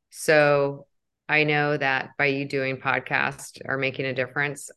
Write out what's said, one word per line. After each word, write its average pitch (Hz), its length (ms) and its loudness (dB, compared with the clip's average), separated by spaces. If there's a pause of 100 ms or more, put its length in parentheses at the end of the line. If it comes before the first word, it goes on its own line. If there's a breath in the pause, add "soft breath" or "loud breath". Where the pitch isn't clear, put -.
(100)
So 143 760 2 (420)
I 151 140 4
know 147 340 2
that 135 420 -2
by 143 80 2
you 139 180 0
doing 135 320 -4
podcasts 135 880 -4
are 135 120 -2
making 135 280 -4
a 131 80 -4
difference. 143 640 -4